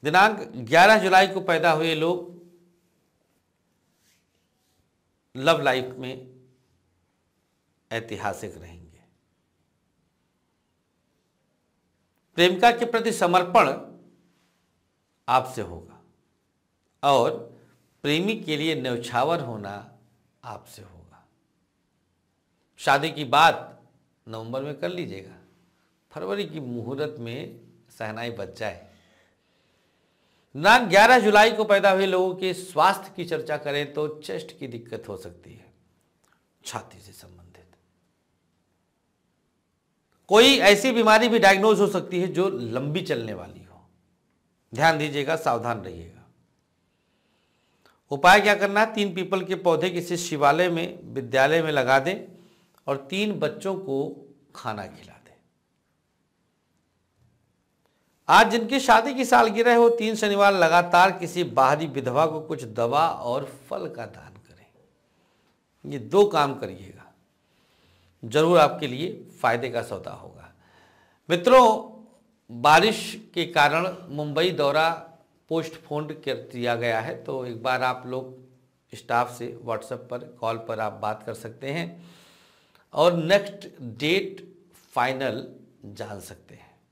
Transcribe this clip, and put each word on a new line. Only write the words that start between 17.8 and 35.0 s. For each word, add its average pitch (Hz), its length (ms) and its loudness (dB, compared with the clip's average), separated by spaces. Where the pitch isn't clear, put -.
प्रेमी 175 340 -2
के 165 200 -6
लिए 151 260 -4
न्यौछावर 127 580 -2
होना 104 580 -12
आपसे - 380 -20
होगा। 87 440 -20
शादी 143 360 0
की 147 120 -8
बात 147 580 2
नवंबर 113 340 -10
में 143 160 -10
कर 175 100 -6
लीजिएगा, 123 480 -12
फरवरी 190 340 -8
की 156 160 -14
मुहूर्त 127 580 -10
में 120 420 -14
शहनाई 113 320 -10
बज 95 260 -12
जाए। 101 380 -12
दिनांक 208 320 4
ग्यारह 220 300 8
जुलाई 214 340 6
को 214 120 -2
पैदा 196 260 4
हुए 190 160 2
लोगों 185 280 0
के 185 200 -6
स्वास्थ्य 180 600 -2
की 175 80 -8
चर्चा 151 320 -6
करें 143 380 -6
तो 151 260 -8
चेस्ट - 380 -14
की 139 80 -14
दिक्कत 117 420 -14